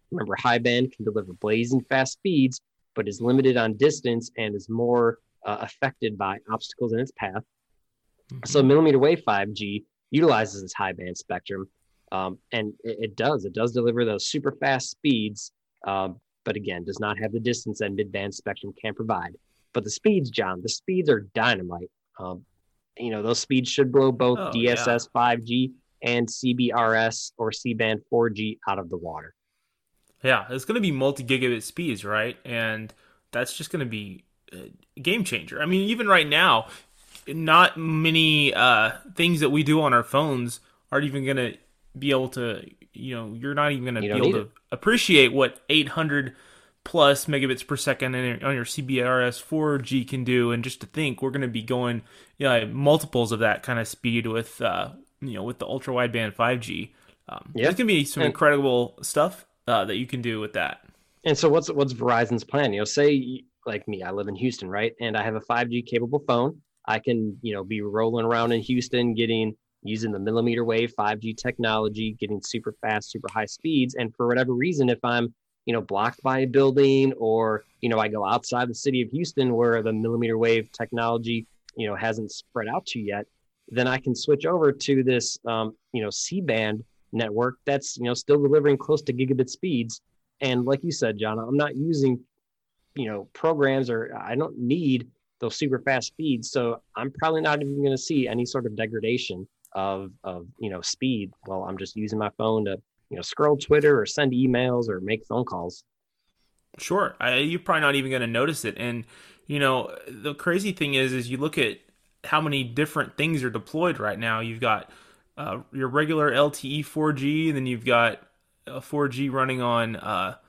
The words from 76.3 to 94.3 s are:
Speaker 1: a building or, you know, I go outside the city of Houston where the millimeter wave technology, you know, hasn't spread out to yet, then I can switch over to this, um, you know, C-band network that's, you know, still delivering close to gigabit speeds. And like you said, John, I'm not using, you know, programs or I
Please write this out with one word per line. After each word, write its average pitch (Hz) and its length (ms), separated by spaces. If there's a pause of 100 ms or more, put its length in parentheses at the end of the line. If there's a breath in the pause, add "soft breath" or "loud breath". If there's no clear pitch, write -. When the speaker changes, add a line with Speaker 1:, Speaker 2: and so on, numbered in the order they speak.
Speaker 1:
a 131 60
building 135 720
or, 110 460 (180)
you 120 80
know, 110 80
I 107 100
go 107 160
outside 120 460
the 117 40
city 127 280
of 113 80
Houston 139 440
where 117 280
the 110 100
millimeter 113 460
wave 113 340
technology, 117 720 (300)
you 113 100
know, 101 80
hasn't 110 380
spread - 360
out 170 180
to 120 140
yet, 101 260 (420)
then 123 180
I 131 120
can 131 160
switch 147 320
over 160 260
to 135 300
this, 123 340 (100)
um, 113 300 (160)
you 113 100
know, 104 60
C-band 113 760 (300)
network 117 540
that's, 139 320
you 120 60
know, 120 100
still 143 280
delivering 143 360
close 151 240
to 135 100
gigabit 127 380
speeds. 123 500 (400)
And 123 240
like 135 180
you 170 80
said, 113 280
John, 107 200
I'm 120 180
not 147 200
using, 139 420 (760)
you 135 120
know, 101 280
programs 135 560
or 113 280
I 110 180